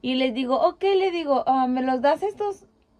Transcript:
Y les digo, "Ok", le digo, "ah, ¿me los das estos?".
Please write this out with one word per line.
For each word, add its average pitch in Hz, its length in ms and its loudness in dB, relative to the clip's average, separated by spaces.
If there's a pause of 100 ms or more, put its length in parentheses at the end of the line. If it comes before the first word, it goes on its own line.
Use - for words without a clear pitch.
Y 254 140 -2
les 262 180 0
digo, 254 260 -2
"Ok", 349 240 0
le 381 280 2
digo, 294 360 0
"ah, 262 200 2
¿me 254 140 -2
los 262 200 -2
das 294 220 2
estos?". 403 420 -6 (340)